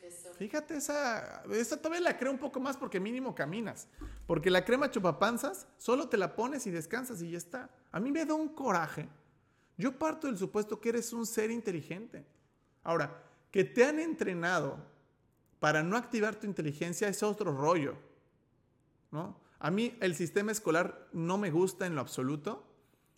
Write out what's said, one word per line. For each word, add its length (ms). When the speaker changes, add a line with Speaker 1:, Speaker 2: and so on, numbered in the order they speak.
Speaker 1:
peso. 340
Speaker 2:
Fíjate, 420
esa, 680
esa 240
todavía 240
la 180
creo 140
un 60
poco 220
más 160
porque 240
mínimo 340
caminas. 520
Porque 180
la 160
crema 280
chupapanzas, 720
solo 320
te 80
la 200
pones 320
y 20
descansas 500
y 120
ya 60
está. 300
A 80
mí 140
me 120
da 100
un 160
coraje. 580
Yo 220
parto 300
del 100
supuesto 420
que 100
eres 220
un 140
ser 240
inteligente. 760
Ahora, 400
que 140
te 200
han 140
entrenado 880
para 240
no 140
activar 400
tu 100
inteligencia 600
es 160
otro 260
rollo, 460
¿no? 300
A 140
mí 280
el 140
sistema 380
escolar 600
no 240
me 140
gusta 340
en 120
lo 40
absoluto, 640